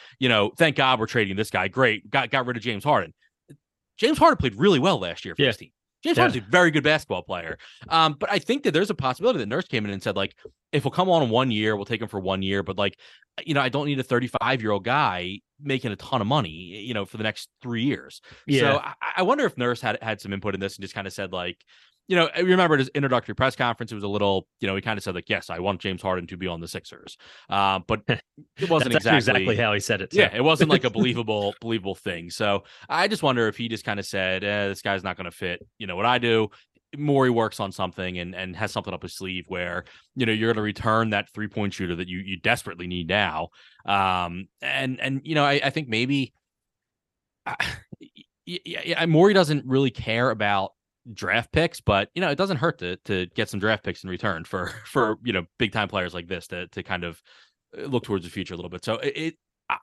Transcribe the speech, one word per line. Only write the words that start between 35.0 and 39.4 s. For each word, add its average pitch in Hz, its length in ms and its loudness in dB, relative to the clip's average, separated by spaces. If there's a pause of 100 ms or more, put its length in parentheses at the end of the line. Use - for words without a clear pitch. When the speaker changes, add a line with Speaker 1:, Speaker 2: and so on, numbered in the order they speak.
Speaker 1:
not 92 140 -6
gonna 87 140 -10
fit, 90 340 -8 (120)
you 107 100 -12
know, 90 80 -8
what 98 100 -2
I 123 140 4
do." 113 300 2 (480)
Morey 139 320 4
works 113 300 0
on 98 140 -4
something 90 460 -6
and, 90 140 -8
and 90 220 -8
has 107 160 -4
something - 220 -6
up - 80 -10
his 92 120 -12
sleeve 92 360 -8